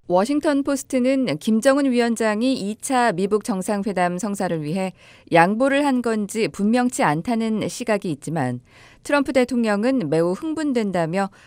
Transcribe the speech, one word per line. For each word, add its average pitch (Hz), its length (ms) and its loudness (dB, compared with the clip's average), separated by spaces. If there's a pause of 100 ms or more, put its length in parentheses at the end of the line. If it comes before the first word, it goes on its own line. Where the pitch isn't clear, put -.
워싱턴 277 560 2
포스트는 262 760 0
김정은 269 520 2
위원장이 233 640 0
이 208 260 -6
차 247 320 2
미북 196 320 0
정상회담 185 760 -2
성사를 185 440 -4
위해 185 300 -4 (380)
양보를 233 540 4
한 254 180 0
건지 214 440 -2
분명치 247 560 0
않다는 220 640 0
시각이 208 440 -2
있지만 131 500 -4 (420)
트럼프 285 300 0
대통령은 233 760 0
매우 165 240 2
흥분된다며 202 1000 -2 (160)